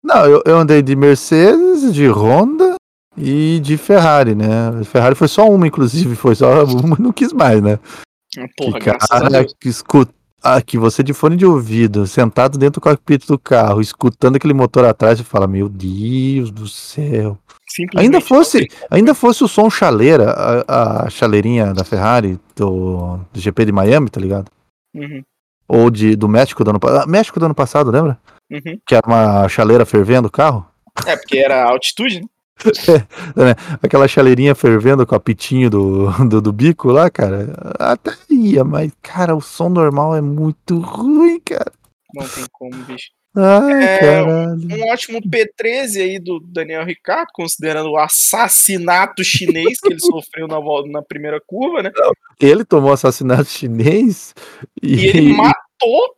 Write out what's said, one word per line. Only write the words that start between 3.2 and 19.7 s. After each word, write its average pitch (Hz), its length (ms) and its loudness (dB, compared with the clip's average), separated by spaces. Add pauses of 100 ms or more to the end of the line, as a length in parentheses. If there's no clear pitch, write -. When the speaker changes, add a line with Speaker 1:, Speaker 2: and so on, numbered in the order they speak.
Speaker 1:
de 147 160 -2
Ferrari, 151 580 4
né? 107 120 -2 (340)
A - 20 -6
Ferrari 127 320 2
foi 165 140 0
só 214 200 4
uma, 185 180 4
inclusive, 135 480 -2
foi 117 200 2
só 131 300 4
uma, 131 340 0
não 240 140 0
quis 285 180 -2
mais, 131 300 2
né? 104 180 0 (580)
Speaker 2:
Ah, 127 80 -14 (120)
porra, 120 220 -6
Speaker 1:
Que - 60 -8
Speaker 2:
graças 113 260 0
a 120 100 4
Speaker 1:
cara 139 80 2 (120)
Speaker 2:
Deus. 131 180 -4
Speaker 1:
que 131 100 -6
escuta, 123 440 0 (280)
ah, 127 200 2
que - 160 -6
você 113 260 0
de 139 100 -4
fone 160 240 0
de 185 80 2
ouvido, 113 600 2
sentado 123 520 0
dentro 139 240 0
do - 20 -20
cockpit 143 440 0
do 143 120 0
carro, 110 400 2
escutando 127 560 0
aquele 143 180 0
motor 127 300 2
atrás, 113 360 2
você 117 40 -10
fala, 98 240 -2
"Meu 98 220 -4
Deus 113 800 -6
do 104 160 -14
céu." 110 720 -6 (320)
Speaker 2:
Simplesmente 180 360 -2
Speaker 1:
Ainda 294 140 4
fosse, 277 400 2
Speaker 2:
não - 80 -2
tem - 100 -20
como. - 140 -20
Speaker 1:
ainda 233 220 4
fosse 240 300 0
o 226 40 0
som 214 220 2
chaleira, 123 600 2